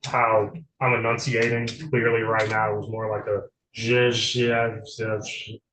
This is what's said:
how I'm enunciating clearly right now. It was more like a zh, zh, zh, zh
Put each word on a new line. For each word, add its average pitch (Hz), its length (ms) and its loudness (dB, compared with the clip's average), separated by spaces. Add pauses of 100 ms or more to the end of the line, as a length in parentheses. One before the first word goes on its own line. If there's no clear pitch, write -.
how 110 460 2 (280)
I'm 127 140 2
enunciating 117 720 0 (220)
clearly 117 320 2
right 110 280 0
now. 110 240 0
It 104 40 -2
was 101 120 -6
more 110 200 -4
like 104 180 -4
a 101 160 0 (320)
zh, 120 380 2
zh, 117 720 0
zh, 110 380 -4
zh - 380 -12 (120)